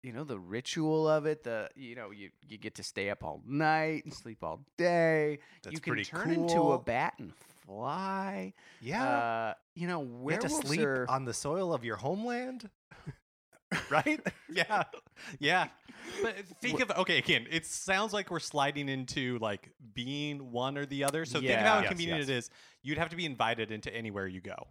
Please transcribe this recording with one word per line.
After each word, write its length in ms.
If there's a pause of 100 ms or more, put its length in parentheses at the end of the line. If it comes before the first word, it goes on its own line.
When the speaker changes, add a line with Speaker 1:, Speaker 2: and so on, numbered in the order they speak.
Speaker 1:
you 80
know, 100
the 160
ritual 680
of 180
it. 160
The, 320
you 220
know, 160
you, 180 (180)
you 80
get 200
to 80
stay 260
up 140
all 200
night 600
and 100
sleep 300
all 200 (140)
day. 640 (240)
Speaker 2:
That's 100
Speaker 1:
You 60
can 140
Speaker 2:
pretty 140
Speaker 1:
turn 220
into 240
Speaker 2:
cool. 200
Speaker 1:
a 40
bat 400
and 140 (340)
fly. 840 (280)
Speaker 2:
Yeah. 280
Speaker 1:
Uh, 460 (200)
you 140
know, 140
Speaker 2:
You 320
have 80
to 40
Speaker 1:
werewolves 220
Speaker 2:
sleep 140
Speaker 1:
are 280
Speaker 2:
on 140
the 100
soil 400
of 80
your 140
homeland. 760
<laughs> 60 (1080)
Right? 320 (160)
Speaker 3:
<laughs> 160
Yeah. 300 (560)
Yeah. 300 (560)
But 100 (260)
think 200
Speaker 1:
Wh- 20
Speaker 3:
of, 160
okay, 200
again, 340
it 140
sounds 460
like 160
we're 120
sliding 480
into, 500
like, 320 (240)
being 560
one 260
or 100
the 180
other. 200
So 140
think 120
Speaker 1:
Yeah. 100
Speaker 3:
of 60
how 100
Speaker 2:
Yes, 80
Speaker 3:
inconvenient 380
Speaker 2:
yes. 60
Speaker 3:
it 40
is. 180 (320)
You'd 160
have 120
to 60
be 100
invited 440
into 240
anywhere 320
you 140
go. 160 (140)